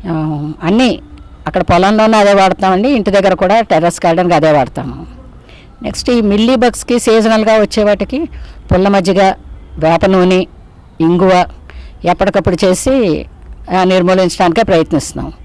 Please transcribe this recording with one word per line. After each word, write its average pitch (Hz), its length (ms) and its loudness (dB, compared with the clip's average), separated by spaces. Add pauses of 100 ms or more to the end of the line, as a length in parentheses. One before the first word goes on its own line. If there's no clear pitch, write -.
ఆ, 156 460 -6 (100)
అన్నీ 220 360 0 (480)
అక్కడ 185 140 -4
పొలంలోనే 214 560 2
అదే 202 160 4
వాడతామండి. 190 560 2
ఇంటి 214 220 0
దగ్గర 190 220 2
కూడా 196 280 0
టెర్రస్ 170 440 -2
గార్డెన్‌కి 175 300 2
అదే 156 160 2
వాడతాము. 135 560 -2 (760)
నెక్స్ట్ - 260 -6
ఈ 240 120 2
మిల్లీ 214 340 2
బగ్స్‌కి 240 440 -2
సీజనల్‌గా 220 640 2
వచ్చే 208 220 0
వాటికి 208 460 -2 (420)
పుల్ల 190 160 2
మజ్జిగ, 190 460 2 (440)
వేప 165 280 0
నూనె, 185 400 2 (560)
ఇంగువ 180 440 2 (600)
ఎప్పటికప్పుడు 185 600 0
చేసి, 185 600 0 (520)
ఆ, 185 60 2
నిర్మూలించడానికే 185 800 2
ప్రయత్నిస్తున్నాం. 156 720 -2 (120)